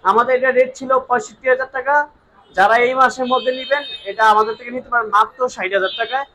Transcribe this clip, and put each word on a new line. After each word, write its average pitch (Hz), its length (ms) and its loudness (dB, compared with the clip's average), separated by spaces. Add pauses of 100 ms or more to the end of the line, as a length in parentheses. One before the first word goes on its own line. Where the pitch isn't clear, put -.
আমাদের 240 320 2
এটা 254 160 0
রেট 254 240 2
ছিল 262 240 -2
পঁয়ষট্টি 247 500 -4
হাজার 254 220 0
টাকা। 285 380 0 (460)
যারা 208 220 4
এই 240 160 2
মাসের 254 320 0
মধ্যে 254 260 0
নিবেন, 262 320 -2 (220)
এটা 202 240 -2
আমাদের 220 260 2
থেকে 240 160 -16
নিতে 247 180 -10
পারেন 233 180 0
মাত্র 220 420 0
ষাট 190 240 -6
হাজার 190 240 0
টাকায়। 247 380 -4